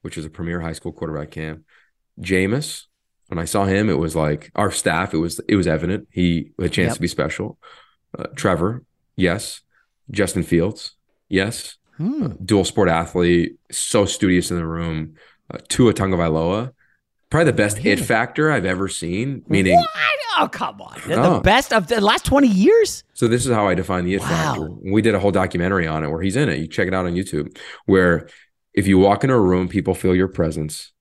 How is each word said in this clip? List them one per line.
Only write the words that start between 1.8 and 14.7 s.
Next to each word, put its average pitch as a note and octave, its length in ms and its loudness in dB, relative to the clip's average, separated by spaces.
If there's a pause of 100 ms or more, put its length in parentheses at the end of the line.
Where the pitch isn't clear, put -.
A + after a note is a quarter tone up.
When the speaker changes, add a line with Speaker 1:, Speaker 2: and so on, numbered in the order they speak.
Speaker 1:
Jameis, F#2+ 680 -2 (420)
when E2+ 100 -6
I E2 60 -4
saw G2 200 0
him, G2 240 2
it D2+ 100 2
was D#2+ 180 -2
like, D2+ 400 -2
our G2+ 140 0
staff, F2 440 -2
it D#2+ 40 0
was, E2 300 -4
it G#2+ 80 2
was F2+ 100 2
evident E2 440 -2
he E2+ 480 0
had F2 80 -2
a - 20 0
chance F2 220 0
Speaker 2:
Yep. - 60 -4
Speaker 1:
to - 40 -8
be E2+ 80 -2
special. - 500 -6 (600)
Uh, - 60 -10 (100)
Trevor, A2 500 -2 (320)
yes. F#2 440 -2 (500)
Justin G2 320 -2
Fields, F2 540 -2 (320)
yes. G2 480 -4 (200)
Speaker 2:
Hmm. A#3 280 -4
Speaker 1:
Uh, D3+ 40 -4 (160)
dual F#2+ 200 4
sport F#2 240 0
athlete, E2+ 680 0 (140)
so - 340 0
studious F2+ 460 0
in F2+ 60 -2
the E2 100 -4
room. D#2+ 480 -6 (340)